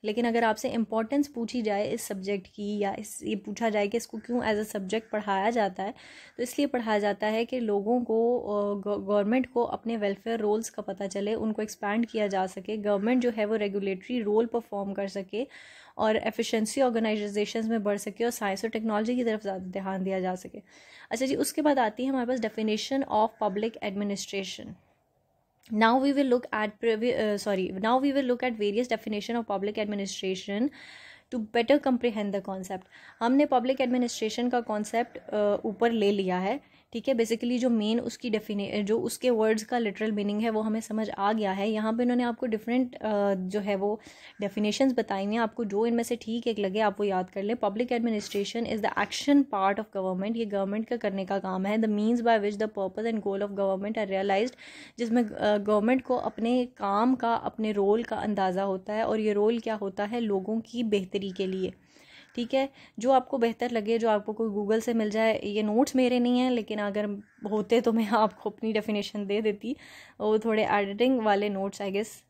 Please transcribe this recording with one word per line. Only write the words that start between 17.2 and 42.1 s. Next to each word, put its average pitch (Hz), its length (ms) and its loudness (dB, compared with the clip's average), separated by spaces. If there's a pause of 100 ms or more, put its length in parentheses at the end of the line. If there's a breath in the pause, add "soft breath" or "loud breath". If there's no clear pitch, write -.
में 226 160 0
बढ़ 202 140 0
सके 208 280 -4
और 240 60 2
साइंस 196 340 -4
और 226 60 0
टेक्नोलॉजी 220 460 0
की 247 80 0
तरफ 214 180 0
ज़्यादा 190 220 -6
ध्यान 190 400 -4
दिया 190 160 0
जा 185 140 0
सके। - 280 -12 (480 loud breath)
अच्छा 247 160 -2
जी, 269 100 0
उसके 285 260 -2
बाद 285 160 4
आती 226 260 0
है 269 60 0
हमारे 254 160 0
पास 254 120 0
definition 220 680 -2
of 214 200 4 (140)
public 208 400 -2
administration। 202 840 -6 (1080)
Now 226 260 6
we 277 140 4
will 269 160 4
look 247 140 4
at 214 260 -2 (140)
previ-, 233 340 2
uh, 208 260 0
sorry, 190 400 -2
now 247 200 4
we 285 80 4
will 269 180 2
look 247 200 0
at 220 100 -6
various 208 360 0
definition 214 440 -4
of 220 100 -6
public 202 360 -2
administration 202 840 -2 (640 loud breath)
to 247 60 -2
better 240 460 2
comprehend 220 480 0
the 196 140 -2
concept। 190 340 -8 (380 loud breath)
हमने 262 260 6
पब्लिक 262 340 2
एडमिनिस्ट्रेशन 240 680 0
का 247 120 2
कॉन्सेप्ट, 226 580 -2
अ, 208 460 0
ऊपर 226 280 2
ले 208 200 4
लिया 185 260 0
है, 202 220 -2 (320 soft breath)
ठीक 226 160 -6
है। 269 60 4
basically 233 440 0
जो 247 120 2
मेन 226 300 2
उसकी 233 300 -6
defini-, 208 520 -2
जो 214 180 2
उसके - 300 0
वर्ड्स 220 340 4
का 247 140 -2
लिटरल 214 340 -2
मीनिंग 208 280 -2
है 226 100 0
वो 220 100 0
हमें 220 200 -2
समझ 214 300 -4
आ 196 220 0
गया 214 200 0
है। 202 180 0
यहाँ 214 220 0
पे 233 100 0
उन्होंने 247 200 2